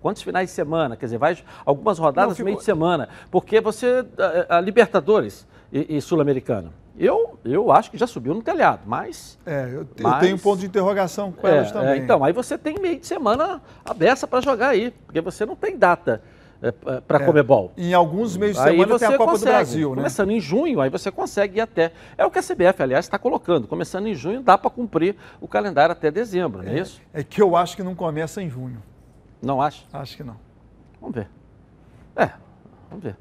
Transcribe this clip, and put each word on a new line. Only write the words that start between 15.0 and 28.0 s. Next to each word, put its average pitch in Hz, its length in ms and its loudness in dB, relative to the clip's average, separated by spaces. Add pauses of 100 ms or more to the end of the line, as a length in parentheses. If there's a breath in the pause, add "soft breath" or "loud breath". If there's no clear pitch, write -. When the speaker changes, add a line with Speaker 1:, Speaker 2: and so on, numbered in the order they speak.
Speaker 1:
porque 160 160 -4
você 185 240 -4
não 294 100 -10
tem 381 220 -6
data, 170 440 2 (400 soft breath)
é, 120 100 -2
pra, 127 300 -8
pra 151 200 2
Speaker 2:
É, 139 40 -4
Speaker 1:
Conmebol. 135 520 4
Speaker 2:
em 175 160 -2
alguns 180 440 2
meios 208 180 -2
de 131 80 0
Speaker 1:
Aí 151 140 6
Speaker 2:
semana 214 220 4
tem 233 80 2
a 208 40 4
Speaker 1:
você - 60 4
Speaker 2:
Copa 226 140 4
do 214 80 0
Speaker 1:
consegue. 226 120 2
Speaker 2:
Brasil, 147 400 0
né? 131 60 -6
Speaker 1:
Começando 143 340 -2
em 226 80 0
junho, 208 420 0
aí 135 80 2
você 190 220 -6
consegue 202 460 -4
ir 220 40 0
até. 165 300 0 (260 loud breath)
É - 80 2
o 349 60 0
que - 80 -2
a - 20 -2
C 359 140 -6
B 196 100 2
F, 185 160 2
aliás, 135 260 0
tá 202 120 -6
colocando. 170 480 -2
Começando 180 400 -6
em 214 80 -4
junho, 175 260 -6
dá 202 160 6
pra - 120 -4
cumprir 196 460 -2 (260 loud breath)
o - 60 -14
calendário 170 440 2
até 160 180 -2
dezembro, 175 540 -4
não 95 80 -8
é 127 60 -2
Speaker 2:
É, 170 40 -2
Speaker 1:
isso? - 200 -12 (120)
Speaker 2:
é 151 100 -8
que - 180 -2
eu 185 140 4
acho 170 200 0
que 202 80 -10
não 185 100 -8
começa 165 480 -6